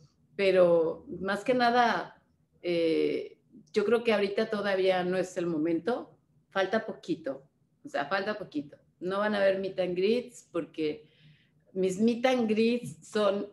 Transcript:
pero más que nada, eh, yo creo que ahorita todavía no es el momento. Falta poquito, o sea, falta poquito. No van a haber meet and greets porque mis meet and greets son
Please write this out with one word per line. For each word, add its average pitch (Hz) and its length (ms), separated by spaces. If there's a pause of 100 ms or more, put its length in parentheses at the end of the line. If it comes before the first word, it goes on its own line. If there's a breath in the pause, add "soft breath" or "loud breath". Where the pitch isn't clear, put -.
(360)
pero 175 680 (160)
más 196 220
que 262 100
nada, 240 680 (400)
eh, 160 760 (340)
yo 208 140
creo 233 180
que 233 100
ahorita 202 360
todavía 190 540
no 180 140
es 180 200
el 175 80
momento. 170 720 (320)
Falta 196 360
poquito, - 640 (360)
o 285 60
sea, 143 160
falta 202 320
poquito. 147 400 (220)
No 185 200
van 208 160
a - 40
haber 196 200
meet 190 200
and 180 160
greets 220 560
porque 151 560 (680 soft breath)
mis 185 260
meet 233 260
and 254 220
greets 226 540
son 202 520